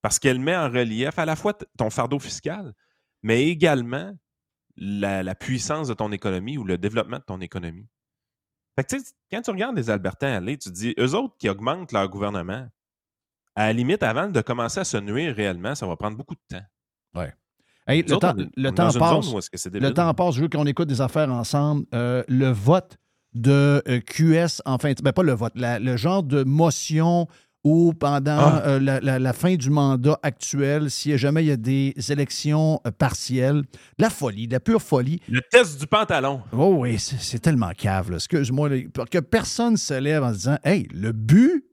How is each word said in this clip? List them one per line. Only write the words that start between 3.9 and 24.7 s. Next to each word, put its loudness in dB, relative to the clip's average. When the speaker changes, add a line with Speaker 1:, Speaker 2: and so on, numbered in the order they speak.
Speaker 1:
la, -4
la -6
puissance -6
de -4
ton -4
économie -6
ou -6
le -2
développement -4
de -18
ton -10
économie. -12
Fait 0
que, -6
tu -6
sais, -18
quand -8
tu -4
regardes -4
les -2
Albertains -2
aller, -6
tu -16
te -16
dis, -6
eux 2
autres -4
qui -4
augmentent -4
leur 0
gouvernement, -8
à 0
la 0
limite, 0
avant 0
de 0
commencer -4
à -4
se -4
nuire -4
réellement, -4
ça -8
va -6
prendre -8
beaucoup -14
de -18
temps. -16
Speaker 2:
Ouais. -8
Hey, 2
Speaker 1:
Nous -4
Speaker 2:
le 4
Speaker 1:
autres, 2
Speaker 2:
temps, -2
Speaker 1:
on -4
est, -6
Speaker 2:
le -2
Speaker 1:
on -4
est -6
Speaker 2:
temps 2
Speaker 1:
dans 4
une 0
Speaker 2:
passe. 4
Speaker 1:
zone -4
où -2
est-ce -10
que -14
c'est -10
Speaker 2:
Le -4
Speaker 1:
débile. 0
Speaker 2:
temps 2
passe, 0
je 0
veux 0
qu'on 0
écoute -2
des 0
affaires 0
ensemble. 0
Euh, -2
le 4
vote 2
de, 6
euh, 2
Q 2
S 0
en -2